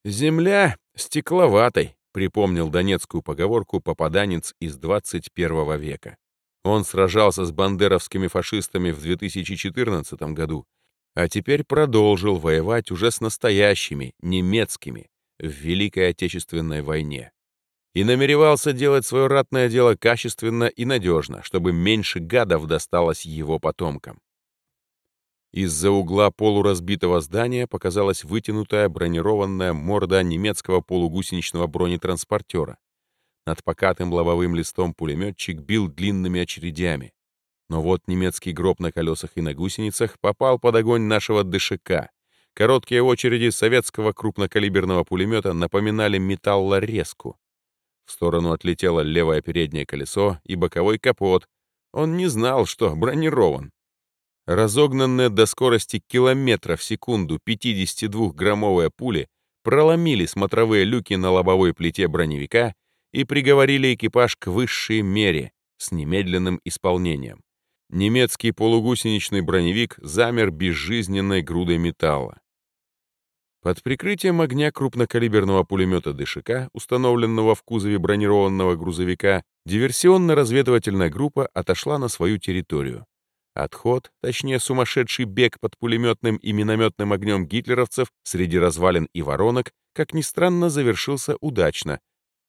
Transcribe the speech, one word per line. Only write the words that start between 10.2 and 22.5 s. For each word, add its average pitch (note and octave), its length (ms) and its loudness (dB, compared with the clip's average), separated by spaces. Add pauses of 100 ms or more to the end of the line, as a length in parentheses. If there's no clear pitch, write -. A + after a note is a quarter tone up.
году, D#2 320 -6 (500)
а F2 140 0
теперь C#3 360 -2
продолжил G#2 720 4
воевать E2 560 0
уже G2 180 2
с - 100 -8
настоящими, G2+ 1000 0
немецкими, F2+ 880 -4 (320)
в D#2+ 80 -8
Великой F2+ 640 -2
Отечественной E2 720 -6
войне. D2 500 -6 (600)
И F2+ 80 0
намеревался C#3+ 680 4
делать C3+ 340 2
свое C3+ 220 2
ратное C3 400 2
дело A#2 260 4
качественно A#2 720 0
и A#2 200 -2
надежно, F2 580 0
чтобы F2 300 -2
меньше F#2+ 460 0
гадов E2+ 480 0